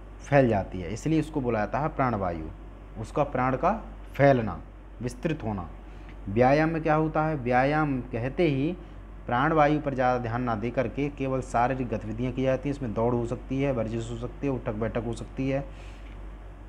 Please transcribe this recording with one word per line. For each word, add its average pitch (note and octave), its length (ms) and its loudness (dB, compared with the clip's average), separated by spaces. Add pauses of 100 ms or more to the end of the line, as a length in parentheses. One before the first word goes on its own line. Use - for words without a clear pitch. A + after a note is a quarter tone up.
(220)
फैल C#3 280 6
जाती F#2+ 320 0
है, F2 120 -6
इसलिए D#3 260 2
उसको D3 220 -2
बोला A#2+ 180 0
जाता G#2 200 0
है D3 100 0
प्राणवायु। F#2+ 600 0 (520)
उसका D3 240 0
प्राण C3 320 0
का E3+ 140 2 (420)
फैलना, A#2 460 6 (420)
विस्तृत D3+ 420 -4
होना। G2 260 -4 (600)
व्यायाम C3 400 6
में E3 140 -2
क्या D#3 120 4
होता D#3 300 2
है? D#3 120 0
व्यायाम C3+ 640 2
कहते B2+ 420 -2
ही C#3+ 260 2 (560)
प्राणवायु D3 540 6
पर C#3+ 120 -2
ज़्यादा B2+ 260 4
ध्यान A#2+ 240 -2
ना A#2+ 120 0
दे A2 160 -2
करके C3+ 400 0
केवल C3 320 -2
शारीरिक B2 460 2
गतिविधियाँ A2 440 -4
की B2+ 100 0
जाती C3 260 2
हैं। C#3 60 -2
इसमें C3 180 -4
दौड़ A2+ 200 2
हो A#2+ 140 0
सकती B2+ 340 -4
है, C#3 100 2
वर्जिश A2+ 400 -2
हो A#2 60 -6
सकती A#2+ 300 -6
है, C#3 60 0
उठक A#2 220 -4
बैठक A2 300 -2
हो A#2 80 -4
सकती C3+ 360 -6
है, C#3 160 -2 (1040)